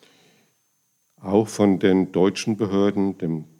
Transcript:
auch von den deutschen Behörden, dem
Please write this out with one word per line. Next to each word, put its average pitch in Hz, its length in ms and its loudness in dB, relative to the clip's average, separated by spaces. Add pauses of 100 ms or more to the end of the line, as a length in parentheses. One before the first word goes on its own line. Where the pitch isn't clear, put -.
(1200)
auch 101 280 0
von 101 320 2
den 92 320 2
deutschen 98 440 0
Behörden, 98 600 -2
dem 80 260 -6 (160)